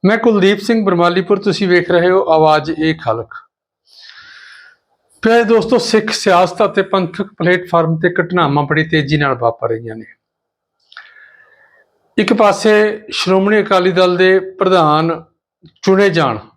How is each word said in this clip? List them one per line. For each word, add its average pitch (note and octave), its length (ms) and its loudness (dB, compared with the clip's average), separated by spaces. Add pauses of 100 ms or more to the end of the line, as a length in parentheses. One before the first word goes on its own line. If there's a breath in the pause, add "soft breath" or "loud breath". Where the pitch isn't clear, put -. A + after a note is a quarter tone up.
ਮੈਂ G#3 140 4
ਕੁਲਦੀਪ G#3 420 2
ਸਿੰਘ A3+ 260 -2
ਬਰਮਾਲੀਪੁਰ, F3+ 580 0
ਤੁਸੀਂ G3 240 -2
ਵੇਖ F3 240 2
ਰਹੇ F3 180 2
ਹੋ F#3+ 140 2 (100)
ਆਵਾਜ਼ D#3 380 2
ਏ D#3 220 -2 (100)
ਖਲਕ। A2+ 320 -6 (1900 loud breath)
ਪਿਆਰੇ A3+ 200 0
ਦੋਸਤੋ, A3+ 340 0
ਸਿੱਖ G#3+ 360 -2
ਸਿਆਸਤ F3+ 520 0
ਅਤੇ G3 160 -2 (140)
ਪੰਥਕ F#3+ 420 -6
ਪਲੇਟਫਾਰਮ E3+ 640 0
ਤੇ F3 200 -2
ਘਟਨਾਵਾਂ D#3+ 440 0
ਬੜੀ D3+ 260 -2
ਤੇਜ਼ੀ D3+ 280 -2
ਨਾਲ C#3 200 -2
ਵਾਪਰ A#2 320 -4
ਰਹੀਆਂ A2+ 260 -8
ਨੇ। A2 100 -16 (2000 loud breath)
ਇੱਕ A3 160 0
ਪਾਸੇ G#3 420 2 (360)
ਸ਼੍ਰੋਮਣੀ F#3+ 500 0
ਅਕਾਲੀ F#3+ 300 0
ਦਲ F3+ 260 2
ਦੇ F#3 220 4 (200)
ਪ੍ਰਧਾਨ E3 640 0 (580)
ਚੁਣੇ F#3+ 280 2
ਜਾਣ D3 280 0 (200)